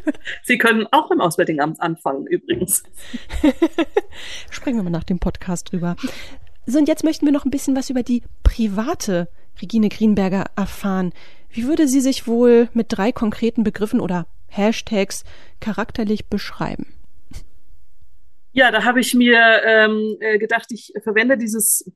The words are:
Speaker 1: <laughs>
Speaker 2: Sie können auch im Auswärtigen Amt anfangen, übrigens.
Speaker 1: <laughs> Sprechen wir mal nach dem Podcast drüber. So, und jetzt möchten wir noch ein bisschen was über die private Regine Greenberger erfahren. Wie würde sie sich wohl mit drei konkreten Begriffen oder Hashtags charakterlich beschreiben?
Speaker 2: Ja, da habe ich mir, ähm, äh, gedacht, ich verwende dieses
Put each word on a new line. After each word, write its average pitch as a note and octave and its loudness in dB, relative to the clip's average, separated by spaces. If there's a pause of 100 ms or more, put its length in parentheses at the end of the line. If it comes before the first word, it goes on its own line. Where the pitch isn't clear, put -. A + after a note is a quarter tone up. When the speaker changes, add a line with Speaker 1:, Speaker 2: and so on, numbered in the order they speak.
Speaker 1:
<laughs> - -8
Speaker 2:
Sie B3 2
können A3 4
auch D4+ 4
im E4 2
Auswärtigen E3 0
Amt D#3 -2
anfangen, D#3+ -4
übrigens. - -2 (580)
Speaker 1:
<laughs> - -2
Sprechen - -4
wir G#3 0
mal F3+ -2
nach E3 -2
dem F3+ -2
Podcast - -4
drüber. F3 -2 (720)
So, C4 2
und D4 4
jetzt D#4 0
möchten D#4 0
wir D4 4
noch C#4+ 0
ein B3+ 0
bisschen C#4 0
was C4+ -4
über B3+ -2
die A#3+ 0 (180)
private G#3+ 0 (340)
Regine G#3 2
Greenberger G3 2 (100)
erfahren. F#3+ -2 (400)
Wie A#3 -4
würde D#4+ 4
sie C4 4
sich C4 0
wohl A#3 6
mit A3+ 0
drei G#3 0
konkreten A3+ 0
Begriffen G#3+ 0
oder F3 -2 (220)
Hashtags G3+ 0 (360)
charakterlich G#3 -2
beschreiben? - -6 (1600)
Speaker 2:
Ja, B3 6
da G#3 2
habe A#3+ 4
ich - 0
mir, A#3 8
ähm, G#3+ 4
äh, G#3+ 2
gedacht, A3 -2
ich - -14 (100)
verwende A3 2
dieses G#3+ -2